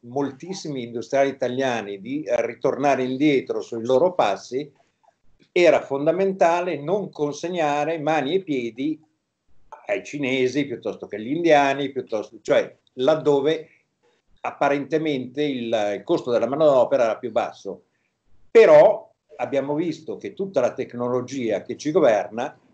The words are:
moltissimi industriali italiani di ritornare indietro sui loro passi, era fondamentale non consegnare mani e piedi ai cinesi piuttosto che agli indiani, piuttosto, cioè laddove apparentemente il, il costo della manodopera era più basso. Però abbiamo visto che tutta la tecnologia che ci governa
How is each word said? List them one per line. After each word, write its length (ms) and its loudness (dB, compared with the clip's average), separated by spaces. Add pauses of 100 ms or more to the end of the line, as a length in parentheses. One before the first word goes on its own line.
moltissimi 840 -8
industriali 460 -2
italiani 680 -4
di 280 -8
ritornare 760 0
indietro 580 0
sui 220 -8
loro 300 4
passi, 580 -2 (800)
era 300 6
fondamentale 960 0
non 320 -4
consegnare 880 -4
mani 380 -2
e 80 -2
piedi 600 -6 (840)
ai 160 -4
cinesi 640 -2
piuttosto 400 -10
che 80 -12
agli 160 -8
indiani, 600 2
piuttosto, 520 -8
cioè 320 0 (180)
laddove 720 0 (760)
apparentemente 1000 -2
il, 540 -2
il 80 -10
costo 260 -2
della 160 2
manodopera 600 4
era 120 -2
più 140 -10
basso. 540 -6 (640)
Però 600 8 (260)
abbiamo 360 -4
visto 440 -6
che 180 -12
tutta 260 -2
la 120 0
tecnologia 880 -4
che 120 -10
ci 140 -8
governa 640 0 (180)